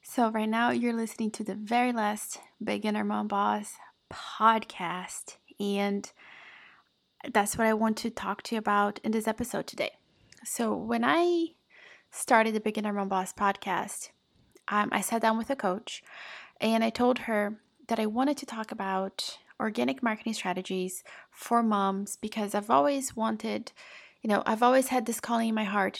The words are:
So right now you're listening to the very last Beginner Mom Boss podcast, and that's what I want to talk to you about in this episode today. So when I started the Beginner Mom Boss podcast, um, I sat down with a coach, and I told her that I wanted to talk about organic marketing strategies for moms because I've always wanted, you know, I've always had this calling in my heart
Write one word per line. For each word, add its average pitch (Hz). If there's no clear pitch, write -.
So 233
right 220
now 233
you're 240
listening 226
to -
the 196
very 233
last 214
Beginner 208
Mom 208
Boss 208
podcast, -
and 196
that's 208
what 226
I 220
want 220
to 233
talk 196
to -
you 226
about 208
in 220
this 220
episode 220
today. -
So 220
when 226
I 330
started 220
the 214
Beginner 214
Mom 196
Boss 190
podcast, 196
um, 208
I 202
sat 226
down 220
with 226
a 277
coach, 202
and 226
I 226
told 247
her 214
that 226
I 220
wanted 262
to 277
talk 226
about 190
organic 240
marketing 220
strategies 185
for 233
moms 202
because 214
I've 208
always 277
wanted, 220
you 226
know, 202
I've 220
always 262
had 254
this 233
calling 226
in 220
my 214
heart 202